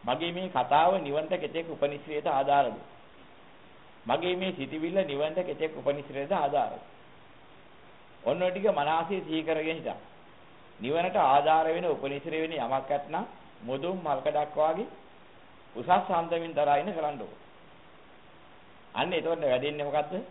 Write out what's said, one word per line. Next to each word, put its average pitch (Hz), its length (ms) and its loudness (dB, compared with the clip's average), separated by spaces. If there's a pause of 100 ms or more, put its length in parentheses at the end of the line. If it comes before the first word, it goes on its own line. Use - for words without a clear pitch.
මගේ 151 280 -2
මේ 180 180 -6
කතාව 147 480 4
නිවනට 151 360 -2
කෙතෙක් 165 340 -4
උපනිශ්‍රේත 147 600 -4
ආධාරද? 139 480 4 (1300)
මගේ 165 340 0
මේ 190 160 -2
සිටිවිල්ල 156 520 -4
නිවනට 156 360 -2
කෙතෙක් 156 340 -4
උපනිශ්‍රේත 139 600 -4
ආධාරද? 139 480 0 (1400)
ඔන්න 156 180 0
ඔය 180 100 2
ටික 196 180 0
මනසේ 165 520 0
සිහි 160 220 -4
කරගෙන 160 340 -2
හිටා. 123 220 -8 (800)
නිවනට 165 380 0
ආධාර 151 500 6
වෙන, 170 200 0
උපනිශ්‍රේ 143 540 -2
වෙන 160 120 -4
යමක් 131 200 -2 (140)
ඇත්නම්, 147 380 -2 (340)
මොදුම් 139 400 -4
මල්කඩක් 147 560 0
වාගේ 160 340 0 (840)
උසස් 120 160 -6 (200)
අන්දමින් 170 440 0
දරාගෙන 147 360 4
කරන්න 151 320 -4
ඕන. - 140 -12 (1600)
අන්න 165 220 -2
එතකොට 160 280 0
වැඩෙන්නේ 143 440 2
මොකද්ද? 147 280 0 (180)